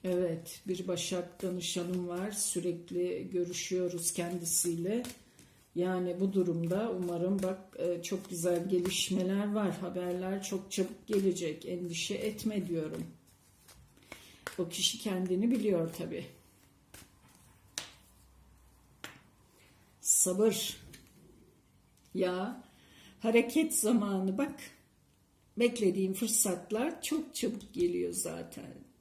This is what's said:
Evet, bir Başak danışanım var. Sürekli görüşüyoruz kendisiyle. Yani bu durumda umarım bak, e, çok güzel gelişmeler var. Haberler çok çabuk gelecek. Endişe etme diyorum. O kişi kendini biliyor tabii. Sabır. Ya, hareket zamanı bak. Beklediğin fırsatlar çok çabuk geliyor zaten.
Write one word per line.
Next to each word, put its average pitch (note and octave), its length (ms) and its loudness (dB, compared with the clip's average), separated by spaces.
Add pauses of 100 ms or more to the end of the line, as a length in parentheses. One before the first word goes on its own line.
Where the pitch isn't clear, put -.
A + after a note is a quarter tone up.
Evet, F3+ 640 0
bir F3+ 200 -2
Başak F3 540 -2
danışanım F3+ 680 -2
var. F3+ 240 -4
Sürekli F3+ 960 -2
görüşüyoruz F3 840 0
kendisiyle. F3 880 0 (720)
Yani F3+ 440 0
bu F#3+ 140 2
durumda F3 640 2
umarım F3+ 460 0
bak, F#3+ 360 -4
e, E3+ 240 0
çok - 260 -4
güzel F3 400 0
gelişmeler F#3 840 2
var. G#3 240 2
Haberler F#3 680 -2
çok G3 280 -4
çabuk - 360 -2
gelecek. F3 580 2
Endişe F3 480 -4
etme G#3 540 -2
diyorum. E3 360 -2 (1600)
O E3+ 100 0
kişi - 300 0
kendini F#3 520 2
biliyor F#3+ 460 2
tabii. - 280 -6 (3750)
Sabır. - 760 2 (1400)
Ya, F#3 500 -2 (560)
hareket A#3 560 4
zamanı G3+ 640 2
bak. C#4 220 -2 (1000)
Beklediğin G3 560 4
fırsatlar G#3+ 880 0
çok - 340 -2
çabuk - 380 -4
geliyor F3 400 0
zaten. E3 600 -6 (280)